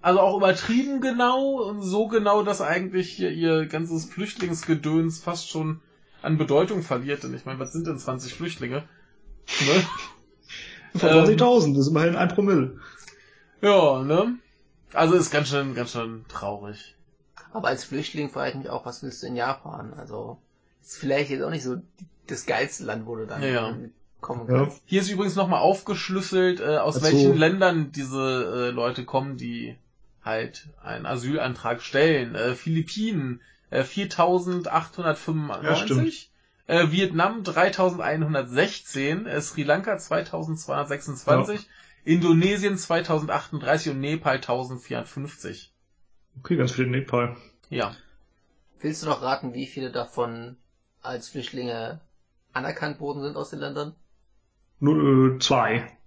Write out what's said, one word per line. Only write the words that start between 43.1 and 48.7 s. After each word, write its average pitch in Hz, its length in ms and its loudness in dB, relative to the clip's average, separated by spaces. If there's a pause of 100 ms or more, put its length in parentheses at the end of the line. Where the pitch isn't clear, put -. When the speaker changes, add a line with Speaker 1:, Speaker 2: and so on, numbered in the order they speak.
Speaker 1:
und 135 100 -4
Nepal 143 400 -2
tausendvierundfünfzig. 127 1300 -8 (680)
Speaker 2:
Okay, - 180 -2
ganz 127 140 2
viel 127 140 0
in 123 80 -2
Nepal. 120 440 -2 (320)
Speaker 1:
Ja. 117 280 -4 (840)